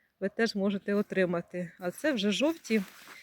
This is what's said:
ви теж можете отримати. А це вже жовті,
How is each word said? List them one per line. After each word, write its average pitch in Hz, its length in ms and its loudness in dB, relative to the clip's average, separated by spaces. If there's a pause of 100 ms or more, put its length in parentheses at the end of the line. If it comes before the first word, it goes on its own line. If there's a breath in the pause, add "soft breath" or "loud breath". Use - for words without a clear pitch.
(200 soft breath)
ви 190 80 0
теж 220 260 0
можете 202 400 0
отримати. 180 840 0
А 180 120 -4
це 302 220 0
вже 208 200 2
жовті, 220 500 2 (400 loud breath)